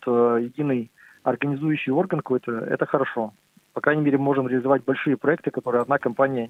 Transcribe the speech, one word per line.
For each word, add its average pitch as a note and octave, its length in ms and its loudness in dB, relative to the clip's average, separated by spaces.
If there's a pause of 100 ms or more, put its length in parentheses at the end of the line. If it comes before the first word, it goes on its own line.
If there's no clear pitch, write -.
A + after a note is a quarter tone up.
э, A#2+ 360 4
единый B2+ 460 -4 (340)
организующий C#3+ 680 -2
орган E3+ 280 0
какой-то, B2+ 320 -2
это C3 360 -2
хорошо. B2 460 -2 (400)
По - 80 -6
крайней D3+ 200 2
мере, C#3+ 160 4
мы C3+ 60 0
можем C3+ 240 2
реализовать C3 360 0
большие C3+ 340 0
проекты, D3 340 0
которые A#2+ 320 0
одна C#3 160 0
компания B2+ 500 0